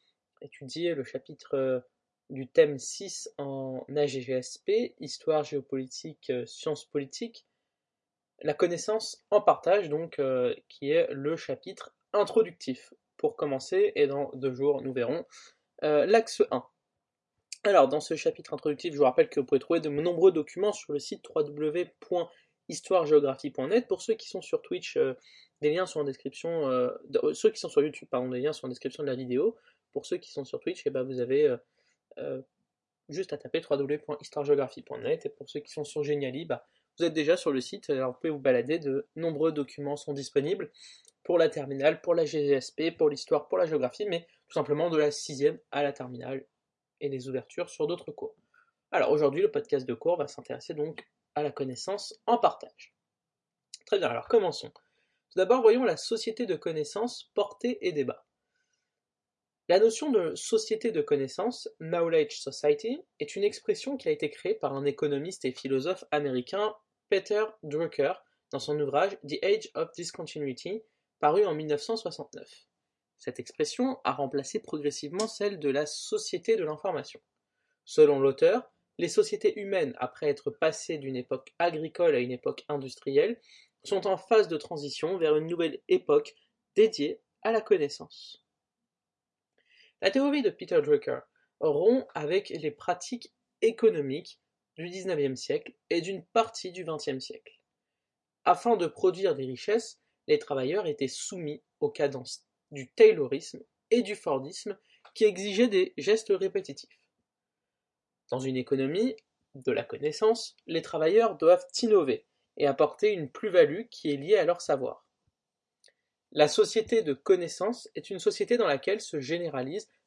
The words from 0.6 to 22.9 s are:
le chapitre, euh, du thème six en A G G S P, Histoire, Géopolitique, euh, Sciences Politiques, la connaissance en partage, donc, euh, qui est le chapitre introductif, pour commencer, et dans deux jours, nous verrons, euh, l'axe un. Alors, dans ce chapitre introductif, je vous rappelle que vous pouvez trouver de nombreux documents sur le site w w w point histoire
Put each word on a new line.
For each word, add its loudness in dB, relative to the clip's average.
le -4
chapitre, -10
euh, 0
du -10
thème 4
six -12
en -8
A 2
G -4
G -4
S -4
P, 0
Histoire, -2
Géopolitique, -8
euh, -4
Sciences -6
Politiques, -8
la -2
connaissance -2
en 6
partage, 2
donc, -6
euh, 0
qui -8
est 4
le -4
chapitre -10
introductif, 0
pour -2
commencer, 0
et 4
dans -4
deux -4
jours, 2
nous -6
verrons, -2
euh, 4
l'axe 4
un. -2
Alors, 8
dans 0
ce -4
chapitre -2
introductif, -4
je -8
vous 6
rappelle 4
que -4
vous 0
pouvez 4
trouver 0
de -4
nombreux 4
documents -2
sur -12
le -2
site -10
w 0
w -2
w -2
point -4
histoire 2